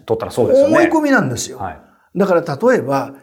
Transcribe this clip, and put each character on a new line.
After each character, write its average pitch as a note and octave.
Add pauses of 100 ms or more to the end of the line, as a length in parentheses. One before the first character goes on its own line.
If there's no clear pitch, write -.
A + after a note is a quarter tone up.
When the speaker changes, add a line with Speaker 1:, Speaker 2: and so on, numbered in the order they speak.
Speaker 1:
取 A2+
っ -
た -
ら -
そ B2
う -
で B3+
す C4+
よ C#4
ね。 D#4+
Speaker 2:
思 D#4+
い E4+
込 D#4+
み D4
な A#3+
ん C3+
で A#2
す -
よ。 -
Speaker 1:
は F#2
い。 - (340)
Speaker 2:
だ F#3+
か F3+
ら D#3+
例 F#3
え -
ば、 C3+